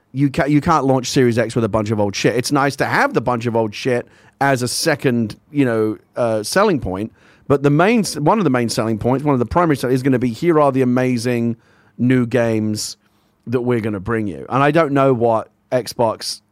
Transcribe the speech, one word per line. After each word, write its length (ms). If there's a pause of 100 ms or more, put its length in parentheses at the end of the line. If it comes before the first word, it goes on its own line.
(120)
you 180
ca-, 160
you 140
can't 240
launch 260
Series 280
X 160
with 100
a 40
bunch 220
of 100
old 140
shit. 220
It's 160
nice 240
to 100
have 280
the 60
bunch 260
of 100
old 180
shit 320 (340)
as 220
a 60
second, 680 (140)
you 140
know, 340 (180)
uh, 260
selling 380
point. 320 (360)
But 140
the 80
main, 300
s-, 180
one 200
of 60
the 60
main 180
selling 300
points, 260
one 100
of 40
the 80
primary 300
sell-, 140
is 120
gonna 160
be, 120
"Here 300
are 120
the 100
amazing 760 (420)
new 280
games 720 (500)
that 160
we're 180
gonna 200
bring 260
you." 220
And 140
I 80
don't 220
know 220
what 360 (200)
Xbox, 800